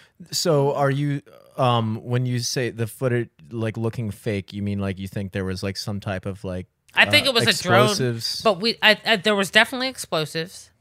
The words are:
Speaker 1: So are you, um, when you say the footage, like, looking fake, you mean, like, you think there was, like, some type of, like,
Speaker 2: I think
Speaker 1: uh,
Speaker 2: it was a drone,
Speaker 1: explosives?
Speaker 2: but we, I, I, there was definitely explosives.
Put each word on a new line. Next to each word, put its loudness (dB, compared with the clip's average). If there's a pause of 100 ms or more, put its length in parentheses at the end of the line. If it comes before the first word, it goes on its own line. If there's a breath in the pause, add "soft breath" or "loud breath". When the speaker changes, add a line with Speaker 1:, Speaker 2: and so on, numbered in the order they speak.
(300 soft breath)
Speaker 1:
So 2
are 2
you, -2 (360)
um, 2
when 0
you 0
say -2
the -4
footage, -2 (220)
like, -4
looking -4
fake, -6
you -6
mean, -2
like, -2
you -8
think -8
there -4
was, -6
like, -4
some -6
type -6
of, -10
like, -6 (280)
Speaker 2:
I 6
think 2
Speaker 1:
uh, 0
Speaker 2:
it 0
was 2
a 0
drone, 6
Speaker 1:
explosives? -2
Speaker 2:
but 2
we, -2
I, 8
I, 2
there 0
was 0
definitely 2
explosives. -6 (100)